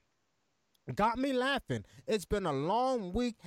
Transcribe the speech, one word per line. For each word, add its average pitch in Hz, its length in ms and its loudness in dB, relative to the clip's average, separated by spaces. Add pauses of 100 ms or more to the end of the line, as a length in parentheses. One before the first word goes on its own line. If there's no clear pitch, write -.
(960)
Got 226 240 2
me 269 160 0
laughing. 247 500 0 (220)
It's 214 180 0
been 196 220 -2
a 151 60 2
long 190 600 0
week, 240 240 0 (100)